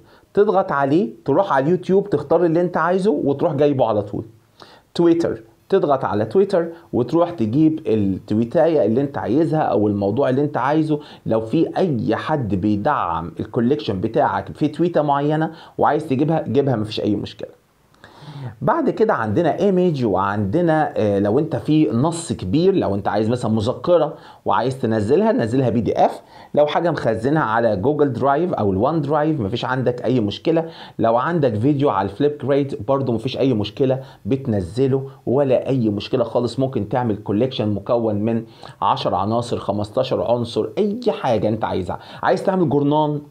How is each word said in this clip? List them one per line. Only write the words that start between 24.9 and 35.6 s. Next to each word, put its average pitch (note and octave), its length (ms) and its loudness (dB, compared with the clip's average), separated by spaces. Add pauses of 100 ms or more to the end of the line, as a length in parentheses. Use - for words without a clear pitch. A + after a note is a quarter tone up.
نزلها B2 380 0
بي A#2 120 0
دي - 240 2
اف. - 160 -4 (320)
لو D3 140 4
حاجة E3+ 240 0
مخزنها C3 520 0
على A2+ 320 2
جوجل C#3 380 0
درايف C#3 400 0
او G#2 180 0
الوان C3 300 2
درايف D3+ 380 0
مفيش A2+ 260 -4
عندك B2 400 -2
اي B2+ 140 2
مشكلة. D#3+ 500 0 (300)
لو A2+ 180 2
عندك C#3 380 0
فيديو C3+ 340 2
على G2 200 0
الفليب D3 280 -2
جريد C#3 500 -2
برضو C3+ 240 0
مفيش A2+ 260 -4
اي C3 160 2
مشكلة، B2+ 500 0 (220)
بتنزله B2+ 840 0 (160)
ولا B2+ 420 2